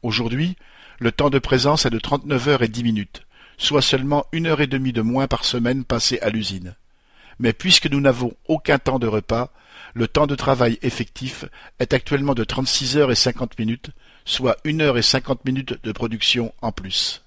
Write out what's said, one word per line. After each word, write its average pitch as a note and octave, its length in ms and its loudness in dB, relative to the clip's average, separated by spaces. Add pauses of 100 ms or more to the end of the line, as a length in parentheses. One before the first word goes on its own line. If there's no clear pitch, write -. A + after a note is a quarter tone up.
Aujourd'hui, B2 540 -2 (440)
le A#2 120 2
temps C#3+ 180 2
de C3+ 100 4
présence C3+ 460 2
est C3 40 4
de A2+ 100 -2
trente-neuf C#3 480 -2
heures C3+ 160 4
et A2 60 0
dix A#2 140 -6
minutes, A2 440 -2 (300)
soit C#3+ 240 2
seulement C#3 500 0
une E3 160 -2
heure D3+ 140 2
et C#3+ 60 2
demie C3 260 -2
de A2+ 80 0
moins B2 260 2
par B2+ 160 -2
semaine B2 400 0
passée A#2 380 0
à A2+ 80 0
l'usine. F#2+ 440 -6 (640)
Mais A#2 140 2
puisque - 360 2
nous C#3+ 120 2
n'avons B2 340 2 (140)
aucun D3+ 320 2
temps C3 200 0
de A#2 80 0
repas, A2+ 440 -2 (420)
le A#2 140 0
temps D3 200 2
de C#3+ 80 0
travail B2 460 2
effectif - 640 -6 (340)
est B2+ 140 0
actuellement C#3 400 0
de A2+ 120 0
trente-six C3 520 -2
heures C#3 140 4
et A#2 40 4
cinquante - 440 -2
minutes, A#2 320 -4 (320)
soit B2+ 400 0
une D#3 180 0
heure C#3 160 4
et A#2 40 2
cinquante B2+ 420 0
minutes C3 400 -4
de A2 80 -4
production A2+ 680 -2
en A2+ 100 -2
plus. - 560 -6